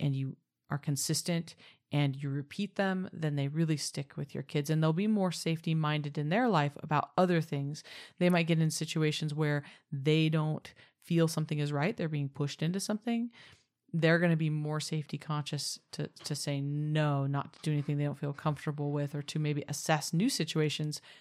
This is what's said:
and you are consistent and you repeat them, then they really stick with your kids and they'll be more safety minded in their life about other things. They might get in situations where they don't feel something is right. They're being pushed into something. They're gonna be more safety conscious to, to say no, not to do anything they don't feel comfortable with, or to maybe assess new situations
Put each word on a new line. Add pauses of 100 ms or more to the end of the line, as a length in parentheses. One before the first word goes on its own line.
and
you (340)
are
consistent (360)
and
you
repeat
them,
then
they
really
stick
with
your
kids
and
they'll
be
more
safety
minded
in
their
life (100)
about
other
things. (340)
They
might
get
in
situations
where (280)
they
don't (300)
feel
something
is
right.
They're
being
pushed
into
something. (640)
They're
gonna
be
more
safety
conscious (140)
to, (160)
to
say
no,
not
to
do
anything
they
don't
feel
comfortable
with,
or
to
maybe
assess
new
situations (220)